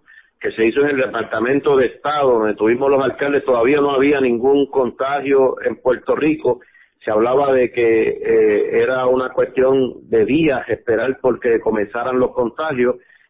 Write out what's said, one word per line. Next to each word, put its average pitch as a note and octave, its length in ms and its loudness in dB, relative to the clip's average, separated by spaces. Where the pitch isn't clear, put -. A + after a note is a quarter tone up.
que G#2 120 -6
se A2 140 0
hizo A#2 160 0
en D3 80 2
el C#3+ 80 -2
Departamento B2+ 800 -2
de B2+ 80 2
Estado, C#3 540 0
donde G#2+ 160 -2
tuvimos A#2+ 360 0
los C3+ 100 2
alcaldes, C#3 440 -2
todavía B2+ 320 2
no C#3+ 140 0
había C#3 280 2
ningún C3 480 2
contagio C3+ 960 0
en A#2 160 -4
Puerto B2 400 -2
Rico. C#3+ 420 0
Se A2 80 -4
hablaba C3 420 2
de B2+ 180 2
que, A2+ 380 2
eh, G#2+ 720 2
era B2+ 260 0
una B2+ 220 0
cuestión C3 800 0
de A2 160 2
días C3+ 420 0
esperar A#2 540 -2
porque A#2 400 0
comenzaran A#2 580 -2
los B2 120 0
contagios. B2 640 -2